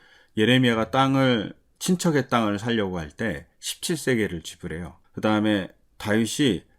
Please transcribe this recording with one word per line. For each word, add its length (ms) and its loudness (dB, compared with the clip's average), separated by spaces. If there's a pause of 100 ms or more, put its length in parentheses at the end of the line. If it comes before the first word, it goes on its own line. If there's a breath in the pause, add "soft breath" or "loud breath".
(360 soft breath)
예레미야가 540 4
땅을, 680 2 (220)
친척의 480 0
땅을 300 0
사려고 400 -2
할 120 -8
때 380 -8 (100)
십칠 380 -6
세겔을 460 -2
지불해요. 560 -12 (140)
그 80 -10
다음에 540 0 (220)
다윗이 680 0 (140)